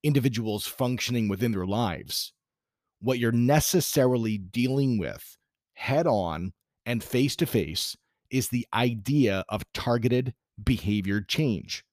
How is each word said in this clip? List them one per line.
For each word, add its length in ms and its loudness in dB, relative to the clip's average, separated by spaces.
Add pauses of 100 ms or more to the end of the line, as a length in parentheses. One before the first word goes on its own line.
individuals 640 0
functioning 600 -2
within 260 0
their 120 -2
lives, 680 -4 (680)
what 180 0
you're 140 2
necessarily 1040 2
dealing 640 0
with 380 -8 (360)
head 320 0
on 480 0 (320)
and 180 -4
face 340 0
to 100 0
face 500 -2 (320)
is 200 -2
the 240 -2
idea 760 2
of 140 -4 (100)
targeted 640 0 (280)
behavior 560 0
change. 720 -2